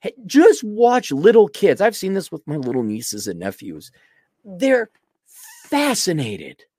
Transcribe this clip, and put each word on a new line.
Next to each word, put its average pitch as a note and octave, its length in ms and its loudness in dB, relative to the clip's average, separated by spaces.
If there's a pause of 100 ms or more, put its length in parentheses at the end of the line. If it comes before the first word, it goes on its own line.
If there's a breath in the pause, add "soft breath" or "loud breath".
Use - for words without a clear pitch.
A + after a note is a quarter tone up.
hey, - 120 -10 (120)
just D#4+ 380 4
watch A#3+ 480 0
little G3+ 360 6
kids. E3+ 320 0
I've G#3 160 2
seen F#3+ 200 -6
this F#3 160 -6
with D#3+ 160 -14
my D3+ 100 -6
little B2+ 260 -4
nieces G#2+ 440 -8
and F2 120 -10
nephews. E2+ 520 -12 (520)
They're A3+ 460 -2 (800)
fascinated. D#3 920 -4 (160)